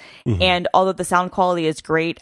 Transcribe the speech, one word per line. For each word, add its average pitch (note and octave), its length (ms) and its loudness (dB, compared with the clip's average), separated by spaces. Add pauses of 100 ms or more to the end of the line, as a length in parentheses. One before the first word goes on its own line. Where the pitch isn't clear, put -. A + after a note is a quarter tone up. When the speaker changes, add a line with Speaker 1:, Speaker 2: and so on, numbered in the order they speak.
(260)
Speaker 1:
Mm-hmm. A2 160 0
Speaker 2:
And F3+ 320 0
although F#3+ 180 4
the F3+ 100 -6
sound F3+ 280 0
quality F3+ 340 0
is D#3 160 -2
great, D#3+ 420 -2